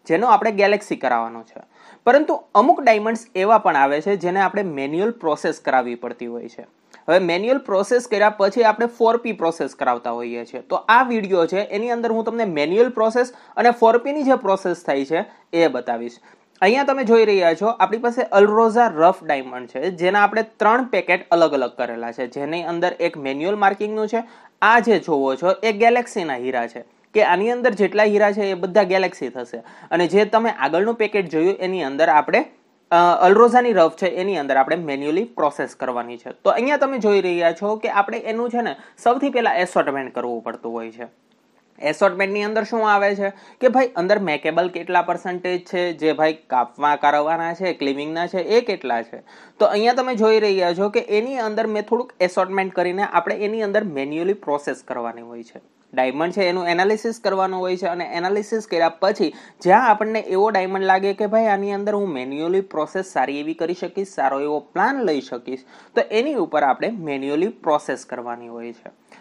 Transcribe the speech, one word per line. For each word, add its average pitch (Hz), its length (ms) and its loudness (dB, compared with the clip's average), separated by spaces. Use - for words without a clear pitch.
જેનો 185 200 0
આપણે 226 240 4
ગેલેક્સી 202 460 0
કરાવવાનો 117 460 -4
છે. - 180 -20
પરંતુ 294 360 4
અમુક 247 260 6
ડાયમંડ્સ 226 460 2
એવા 208 220 4
પણ 180 180 2
આવે 139 240 2
છે 196 160 0
જેને 180 240 -2
આપણે 196 220 0
મેન્યુઅલ 160 480 -2
પ્રોસેસ 160 500 -4
કરાવવી 123 340 0
પડતી 120 320 -10
હોય 117 220 -12
છે. - 180 -20
હવે 170 100 4
મેન્યુઅલ 196 400 0
પ્રોસેસ 202 480 0
કર્યા 208 240 2
પછી 202 320 0
આપણે 220 240 2
ફોર 233 300 2
પી 220 160 -6
પ્રોસેસ 160 420 -4
કરાવતા 120 360 -2
હોઈએ 117 340 -8
છીએ. 123 160 -14
તો 180 160 -6
આ 233 260 4
વીડિયો 196 440 0
છે 185 140 -2
એની 208 300 -4
અંદર 233 220 -2
હું 220 120 -2
તમને 226 200 -4
મેન્યુઅલ 185 460 2
પ્રોસેસ 240 420 0
અને 233 140 4
ફોર 233 280 4
પી 269 140 -2
ની 302 100 -4
જે 262 140 4
પ્રોસેસ 190 480 -2
થાય 139 200 -2
છે 160 200 -2
એ 165 160 4
બતાવીશ. 120 500 -6
અહીંયા 247 220 4
તમે 269 200 0
જોઈ 226 200 6
રહ્યા 185 300 4
છો 185 120 -2
આપણી 214 320 0
પાસે 240 240 -2
અલરોઝા 214 640 4
રફ 170 380 4
ડાયમંડ 131 420 -4
છે, 139 240 -6
જેના 185 320 2
આપણે 214 200 2
ત્રણ 220 420 2
પેકેટ 185 460 -2
અલગ 165 220 4
અલગ 127 180 -2
કરેલા 117 420 -8
છે, 127 140 -6
જેની 147 360 -8
અંદર 170 380 -2
એક 170 160 -2
મેન્યુઅલ 147 400 -4
માર્કિંગનું 208 520 -2
છે. 233 140 -4
આ 226 180 6
જે 214 180 2
જોવો 135 360 0
છો 180 280 0
એ 220 100 0
ગેલેક્સીના 220 600 0
હીરા 123 320 -4
છે, 120 180 -16
કે 208 100 4
આની 180 260 2
અંદર 247 200 0
જેટલા 202 320 0
હીરા 208 300 4
છે 202 180 -2
એ 190 40 -4
બધા 185 280 0
ગેલેક્સી 180 460 -2
થશે. 120 340 -12
અને 170 160 2
જે 196 180 4
તમે 220 260 2
આગળનું 175 440 0
પેકેટ 208 360 -2
જોયું 165 240 0
એની 185 280 -4
અંદર 143 260 0
આપણે, 160 360 2
અ, 170 60 4
અલરોઝાની 233 520 6
રફ 165 240 4
છે 190 100 -2
એની 185 300 -2
અંદર 139 200 -2
આપણે 143 200 2
મેન્યુઅલી 151 480 -2
પ્રોસેસ 147 500 -4
કરવાની 120 420 -6
છે. 123 140 -18
તો - 200 0
અહીંયા 277 260 0
તમે 269 220 -2
જોઈ 208 220 2
રહ્યા 170 320 0
છો 208 240 -4
કે 214 120 -6
આપણે 214 300 -8
એનું 226 320 -6
છે 233 120 -4
ને 160 140 -6
સૌથી 269 280 0
પહેલા 226 220 0
એસોર્ટમેન્ટ 143 640 -2
કરવું 120 280 -6
પડતું 117 300 -10
હોય 113 180 -10
છે. 117 160 -14
એસોર્ટમેન્ટની 196 640 -2
અંદર 214 220 -2
શું 214 280 0
આવે 202 220 2
છે 196 180 -4
કે - 80 4
ભાઈ 247 280 2
અંદર 190 220 2
મેકેબલ 165 500 -2
કેટલા 175 340 -2
પર્સન્ટેજ 180 640 -6
છે, 175 280 -4
જે 156 200 0
ભાઈ 156 200 0
કાપવા 143 640 -2
કરવાના 160 580 0
છે, 180 180 -4
ક્લિવિંગના 147 540 -4
છે, 185 120 -6
એ 214 220 2
કેટલા 131 420 -4
છે. 113 200 -18
તો 214 80 4
અહીંયા 220 260 2
તમે 254 220 -2
જોઈ 220 260 4
રહ્યા 190 340 0
છો 196 140 -2
કે 226 120 0
એની 240 380 -2
અંદર 220 280 -2
મેં 214 160 -4
થોડુંક 240 380 -4
એસોર્ટમેન્ટ 185 520 0
કરીને 180 300 -2
આપણે 190 320 -2
એની 214 280 -4
અંદર 208 220 -2
મેન્યુઅલી 156 480 -4
પ્રોસેસ 147 500 -6
કરવાની 117 380 -10
હોય 117 220 -18
છે. - 180 -20
ડાયમંડ 131 380 -2
છે 190 160 0
એનું 175 200 -2
એનાલિસિસ 214 520 -2
કરવાનું 190 400 -2
હોય 185 160 -4
છે 190 100 -8
અને 175 180 -6
એનાલિસિસ 202 600 -4
કર્યા 165 220 0
પછી 190 440 -2
જ્યાં 220 260 6
આપણને 220 320 0
એવો 196 300 0
ડાયમંડ 190 340 -2
લાગે 190 300 2
કે 208 120 -2
ભાઈ 220 200 2
આની 202 260 -2
અંદર 202 220 -4
હું 202 180 -4
મેન્યુઅલી 147 480 -2
પ્રોસેસ 185 520 -6
સારી 139 280 -2
એવી 156 140 -8
કરી 170 200 -4
શકીશ, 190 340 -8
સારો 135 320 -2
એવો 147 200 -4
પ્લાન 240 420 -2
લઈ 156 180 0
શકીશ, 123 380 -12
તો 233 60 2
એની 247 340 -2
ઉપર 156 280 -2
આપણે 143 280 0
મેન્યુઅલી 151 580 -4
પ્રોસેસ 147 560 -4
કરવાની 120 440 -12
હોય 117 240 -14
છે. - 180 -20